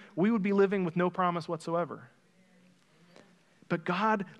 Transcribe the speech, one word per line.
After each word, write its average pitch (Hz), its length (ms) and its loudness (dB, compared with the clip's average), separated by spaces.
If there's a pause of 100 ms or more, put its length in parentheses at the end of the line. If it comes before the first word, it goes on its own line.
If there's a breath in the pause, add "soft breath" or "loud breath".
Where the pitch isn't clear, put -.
(140 loud breath)
we 196 160 2
would 226 140 2
be 202 80 0
living 196 320 4
with 160 120 -2
no 180 140 2
promise 175 380 0
whatsoever. 165 560 -4 (1600 soft breath)
But 165 160 -4
God 202 400 0 (160 loud breath)